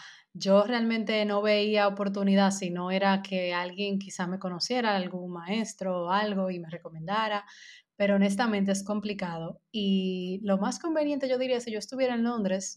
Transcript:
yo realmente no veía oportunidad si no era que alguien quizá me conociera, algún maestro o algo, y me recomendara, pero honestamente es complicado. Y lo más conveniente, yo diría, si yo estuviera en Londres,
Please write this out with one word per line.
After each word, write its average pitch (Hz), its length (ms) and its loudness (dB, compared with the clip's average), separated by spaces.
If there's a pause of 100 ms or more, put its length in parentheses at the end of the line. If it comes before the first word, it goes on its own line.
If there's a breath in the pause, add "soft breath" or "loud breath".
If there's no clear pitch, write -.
(340 loud breath)
yo 190 300 6
realmente 226 640 0
no 208 160 0
veía 208 460 4
oportunidad 196 600 4
si 190 200 -4
no 180 200 -4
era 196 320 4
que 180 320 -2
alguien 190 440 -2
quizá 190 280 -6
me 185 120 -4
conociera, 202 580 -2
algún 180 360 -6
maestro 185 760 -4
o 175 40 -2
algo, 196 400 0
y 180 100 -6
me 165 100 -12
recomendara, 196 760 -4 (520 loud breath)
pero 202 200 4
honestamente 196 560 2
es 196 120 -4
complicado. 185 760 -6 (100)
Y 190 760 0
lo 196 140 2
más 208 200 -2
conveniente, 294 500 0
yo 254 100 0
diría, 254 220 0
si 233 120 -8
yo 214 60 -4
estuviera 254 360 -2
en 233 100 0
Londres, 196 520 -2